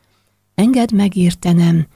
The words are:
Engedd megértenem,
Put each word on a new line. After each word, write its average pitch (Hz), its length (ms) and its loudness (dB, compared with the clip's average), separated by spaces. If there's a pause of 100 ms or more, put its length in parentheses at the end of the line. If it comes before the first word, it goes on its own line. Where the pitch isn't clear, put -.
(560)
Engedd 233 400 0
megértenem, 175 1000 0